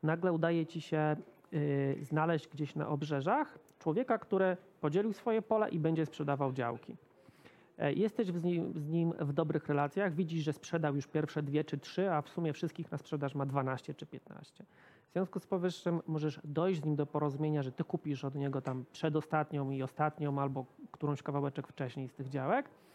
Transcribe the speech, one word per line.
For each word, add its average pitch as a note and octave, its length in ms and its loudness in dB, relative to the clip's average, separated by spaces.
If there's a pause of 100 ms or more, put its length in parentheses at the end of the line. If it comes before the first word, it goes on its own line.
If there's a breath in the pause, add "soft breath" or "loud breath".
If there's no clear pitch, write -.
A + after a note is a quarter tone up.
Nagle E3+ 300 2
udaje E3 320 2
ci D#3+ 160 -8
się, D3+ 340 2 (380)
y, C#3 480 2
znaleźć D#3 460 0
gdzieś C#3+ 280 -6
na D3+ 120 -2
obrzeżach D3+ 720 0 (200)
człowieka, A3 380 0
który F#3+ 400 2 (240)
podzielił G3 320 2
swoje A3 280 0
pole G#3+ 280 2
i F3 100 -2
będzie D#3+ 260 2
sprzedawał C#3+ 480 0
działki. A#2+ 420 -4 (840 loud breath)
E, D3 160 2
jesteś G3+ 380 0
w E3+ 60 0
z E3 60 -2
nim, F3 360 0
z D3 100 -4
nim E3 300 4
w C#3+ 140 0
dobrych D#3+ 340 2
relacjach, D3 480 2
widzisz, E3 280 0
że D3 100 0
sprzedał D3+ 420 0
już C#3 120 -2
pierwsze D#3 360 -2
dwie C#3+ 200 0
czy D3 140 -4
trzy, F#3 340 -2
a D3+ 100 2
w - 80 -8
sumie E3 240 0
wszystkich - 380 -6
na D3+ 60 -6
sprzedaż C#3 380 -4
ma C#3 100 0
dwanaście C3 480 -2
czy D3+ 120 -10
piętnaście. - 600 -18 (440 loud breath)
W - 40 -20
związku F3+ 260 -2
z - 80 -18
powyższym F3 600 0
możesz D#3 360 0
dojść D#3+ 380 0
z C#3+ 40 -2
nim D3+ 100 4
do D3 100 2
porozumienia, D3 580 2
że C3 80 -2
ty D#3+ 120 -4
kupisz D3 420 -2
od C3+ 100 -2
niego C#3 260 -2
tam B2+ 300 -4
przedostatnią D3+ 800 0
i C3+ 120 -2
ostatnią D3 560 0
albo C3+ 260 -2 (260)
którąś D3 320 -2
kawałeczek C#3+ 440 -2
wcześniej C3 400 -6
z A#2+ 60 -12
tych C3 160 -8
działek. C#3+ 400 0 (240 loud breath)